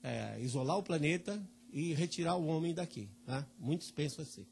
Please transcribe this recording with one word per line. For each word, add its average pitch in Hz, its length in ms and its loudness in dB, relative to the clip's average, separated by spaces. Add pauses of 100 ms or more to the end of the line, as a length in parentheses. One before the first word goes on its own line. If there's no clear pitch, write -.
É, 110 380 -2
isolar 131 380 2
o 190 60 -2
planeta 180 600 2 (280)
e 165 200 0
retirar 170 440 2
o 165 100 2
homem 160 260 2
daqui, 160 380 -4 (160)
né? 135 180 0 (140)
Muitos 156 320 0
pensam 147 320 -2
assim. 98 300 -12